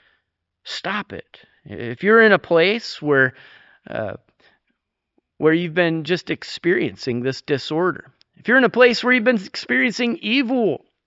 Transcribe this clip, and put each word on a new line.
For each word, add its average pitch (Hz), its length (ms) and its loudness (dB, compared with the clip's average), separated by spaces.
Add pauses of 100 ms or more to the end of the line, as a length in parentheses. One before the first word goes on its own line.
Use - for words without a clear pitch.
(640)
Stop 196 500 -8
it. - 260 -16 (260)
If 113 380 -10
you're 220 180 6
in 220 100 6
a 185 60 4
place 185 640 0
where, 135 320 2 (560)
uh, 104 240 -6 (1300)
where 160 140 4
you've 170 200 -2
been 165 300 0
just 165 260 -4
experiencing 127 920 -4
this 131 200 -6
disorder, 156 680 -4 (240)
if - 120 -10
you're 240 100 4
in 262 60 6
a 208 60 4
place 247 340 4
where 247 100 2
you've 240 100 0
been 226 200 2
experiencing 247 800 -4
evil 226 640 -2 (220)